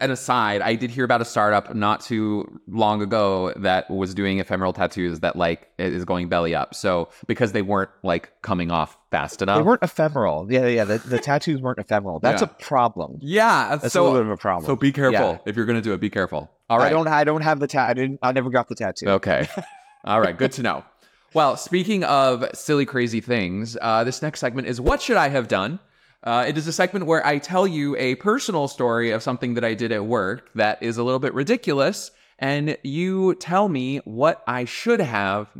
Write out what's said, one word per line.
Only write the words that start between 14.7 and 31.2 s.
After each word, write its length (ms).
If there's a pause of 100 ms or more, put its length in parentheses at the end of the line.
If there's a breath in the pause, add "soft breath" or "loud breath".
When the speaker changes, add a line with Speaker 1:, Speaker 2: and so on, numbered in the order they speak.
Speaker 1:
be 160
careful. 400
Speaker 2:
Yeah. 140
Speaker 1:
If 100
you're 100
gonna 160
do 120
it, 60
be 120
careful. 400 (180)
All 100
Speaker 2:
I 40
Speaker 1:
right. 80
Speaker 2:
don't, 160
I 160
don't 180
have 180
the 60
ta-, 220
I 80
didn't, 260
I 100
never 200
got 160
the 80
tattoo. 340
Speaker 1:
Okay. 380 (280)
Speaker 2:
<laughs> 280
Speaker 1:
All 180
right. 160
Good 160
to 80
know. 220 (500 soft breath)
Well, 240
speaking 460
of 500
silly, 320
crazy 360
things, 600
uh, 220
this 180
next 180
segment 280
is, 120
"What 220
Should 160
I 120
Have 180
Done?" 320 (440 soft breath)
Uh, 240
it 100
is 100
a 60
segment 320
where 200
I 120
tell 280
you 320
a 180
personal 520
story 440
of 120
something 300
that 100
I 100
did 180
at 140
work 500
that 280
is 140
a 60
little 160
bit 140